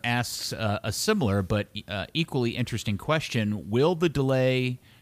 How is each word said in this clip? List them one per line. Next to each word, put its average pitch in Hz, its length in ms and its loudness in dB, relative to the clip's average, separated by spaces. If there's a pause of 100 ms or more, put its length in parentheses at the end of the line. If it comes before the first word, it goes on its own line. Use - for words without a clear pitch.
asks, 120 500 -2
uh, 104 300 0
a 107 80 -2
similar 117 500 2
but, 104 260 0 (200)
uh, 98 260 -4
equally 135 380 0
interesting 113 460 -4
question. 107 720 -2
Will 147 260 4
the 165 140 2
delay 131 720 2 (220)